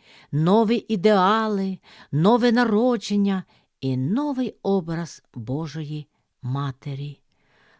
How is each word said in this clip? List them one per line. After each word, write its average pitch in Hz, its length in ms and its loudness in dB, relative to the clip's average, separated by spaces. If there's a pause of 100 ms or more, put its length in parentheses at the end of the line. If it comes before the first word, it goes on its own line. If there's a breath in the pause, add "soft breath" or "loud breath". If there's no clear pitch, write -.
(320 loud breath)
нові 202 560 2
ідеали, 202 920 2 (340 loud breath)
нове 220 400 4
народження 202 920 0 (360 soft breath)
і 131 160 -2
новий 247 640 -2
образ 170 600 -4 (120)
Божої 143 760 -8 (340)
Матері. 139 800 -8 (600 soft breath)